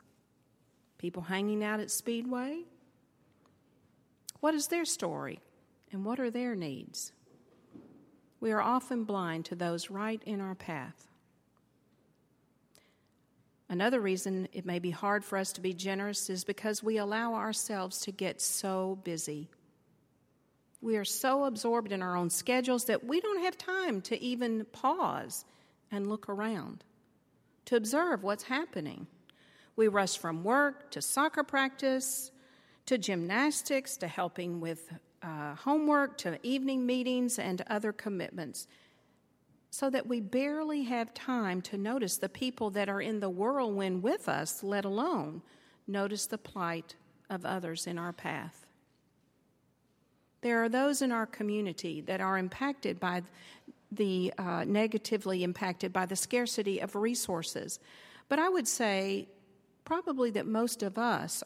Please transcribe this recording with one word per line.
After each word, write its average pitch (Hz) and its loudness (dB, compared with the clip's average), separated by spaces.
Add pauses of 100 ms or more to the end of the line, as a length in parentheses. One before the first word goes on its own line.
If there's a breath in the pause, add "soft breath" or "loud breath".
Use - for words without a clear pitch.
(960)
people 175 -6
hanging 202 0
out 214 -2
at - -6
Speedway. 247 -4 (1800)
What 302 2
is 294 0
their 339 0
story, 147 -4 (500)
and 196 -6
what 247 -2
are 240 -2
their 240 -2
needs? - -6 (1300)
We 226 2
are 214 4
often 247 4
blind 175 0
to 180 -6
those 170 0
right 214 -2
in 202 -2
our 190 -4
path. 160 -8 (2500 soft breath)
Another 214 4
reason 190 0
it 180 -6
may 175 0
be 175 0
hard 202 2
for 196 -2
us 190 -2
to 175 -12
be 185 0
generous 196 -2
is 180 -4
because 208 -2
we 220 2
allow 220 0
ourselves 208 -2
to 196 -6
get 190 -2
so 190 0
busy. 156 -6 (1300)
We 226 0
are 202 0
so 269 2
absorbed 233 0
in 190 -2
our 180 0
own 175 2
schedules 247 2
that 220 2
we 277 2
don't 392 0
have 370 0
time 359 0
to - -2
even 240 0
pause 262 0 (480 soft breath)
and 202 -2
look 208 -4
around, 202 -4 (800)
to 247 2
observe 240 2
what's 202 0
happening. 254 -4 (720 loud breath)
We 220 8
rush 196 4
from 165 -4
work 277 2
to 147 -6
soccer 294 2
practice, 262 0 (560 loud breath)
to 254 4
gymnastics, 233 2
to 175 -4
helping 175 -2
with, 165 -6 (300)
uh, 151 -6
homework, 285 4
to 170 -2
evening 262 0
meetings 247 2
and 185 0
other 214 0
commitments, 180 -6 (1040 soft breath)
so - -2
that 254 0
we 240 0
barely 294 0
have 233 -2
time 202 0
to 196 -6
notice 220 0
the 196 0
people 247 -2
that 202 2
are 196 0
in 214 0
the 196 0
whirlwind 196 2
with 294 0
us, 151 0
let 202 0
alone 196 0 (420 loud breath)
notice 196 0
the 220 -4
plight 170 -4 (340)
of 180 -4
others 175 -2
in 175 -4
our 170 -4
path. 156 -6 (1800)
There 233 4
are 233 4
those 269 4
in 254 4
our 226 2
community 202 -2
that 185 -2
are 190 4
impacted 185 -2
by 180 0 (720 loud breath)
the, 190 2
uh, 175 0
negatively 208 2
impacted 180 -2
by 185 2
the 190 -2
scarcity 226 0
of 196 -4
resources. 208 -2 (480 loud breath)
But 285 2
I 339 4
would 349 2
say 196 2 (600)
probably 302 2
that 202 0
most 220 2
of 196 0
us 214 0